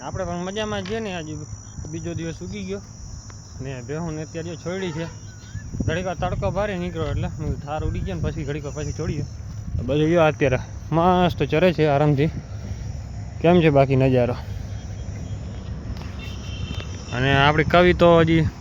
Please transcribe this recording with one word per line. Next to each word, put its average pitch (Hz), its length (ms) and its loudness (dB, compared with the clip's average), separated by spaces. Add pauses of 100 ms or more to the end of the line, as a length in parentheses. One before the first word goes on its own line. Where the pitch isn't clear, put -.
આપણે 170 240 -6
પણ 175 200 -4
મજામાં 208 380 -4
છીએ 220 140 -4
ને. 214 180 -6
આજે 156 160 -10 (580)
બીજો 165 260 -8
દિવસ 165 260 -8
ઉગી 190 240 -10
ગયો 196 140 -8 (800)
ને 131 80 -8 (160)
ભેહુંને 156 360 -6
અત્યારે 165 280 -8
જો 165 140 -8
છોડી 185 320 -4
છે. 165 100 -6 (800)
ઘડીક 175 220 2
વાર 175 120 -2
તડકો 185 260 0 (100)
ભારે 208 220 0
નીકળ્યો 165 340 0
એટલે 165 240 0
હું 151 120 -2 (160)
ધાર 151 240 -4
ઉડી - 180 -2
ગયો 190 100 -2
ને 156 80 -2
પછી 151 240 -2
ઘડીક 143 180 -4
વાર 135 100 -6
પછી 151 220 -4
છોડીએ. 156 260 -2 (520)
તો - 120 0
બધું 151 240 4
જો 175 160 6
અત્યારે 131 320 2 (340)
મસ્ત 180 460 4 (100)
ચરે 156 260 6
છે 156 120 4
આરામથી. 147 420 4 (1120)
કેમ 170 220 6
છે 160 140 6
બાકી 135 240 6
નજારો? 127 360 4 (2750)
અને 131 200 2
આપણી 143 380 6
કવિ 180 200 8 (100)
તો 175 60 8 (120)
હજી 160 240 4 (160)